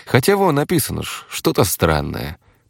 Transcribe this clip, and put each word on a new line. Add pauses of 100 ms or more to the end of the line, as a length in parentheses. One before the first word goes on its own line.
Хотя
вон
написано
ж,
что-то
странное. (320)